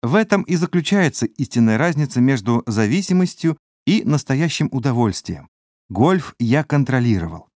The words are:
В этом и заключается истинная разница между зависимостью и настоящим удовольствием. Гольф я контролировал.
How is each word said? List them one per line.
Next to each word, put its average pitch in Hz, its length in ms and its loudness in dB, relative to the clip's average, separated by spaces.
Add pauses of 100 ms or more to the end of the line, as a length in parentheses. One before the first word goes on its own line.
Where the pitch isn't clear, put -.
В 123 120 -2
этом 208 280 2
и 190 140 -2
заключается 170 680 0
истинная 113 500 0
разница 143 440 -2
между 120 460 0
зависимостью 165 920 0 (280)
и 202 180 2
настоящим 147 680 0
удовольствием. 113 760 -2 (400)
Гольф 147 500 2
я 123 260 2
контролировал. 120 920 0